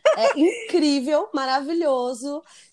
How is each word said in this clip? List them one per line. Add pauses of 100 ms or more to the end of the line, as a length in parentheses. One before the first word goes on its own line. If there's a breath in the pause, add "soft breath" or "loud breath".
(140)
É
incrível,
maravilhoso (300 loud breath)